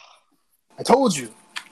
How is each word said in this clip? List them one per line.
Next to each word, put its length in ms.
I 40
told 340
you. 160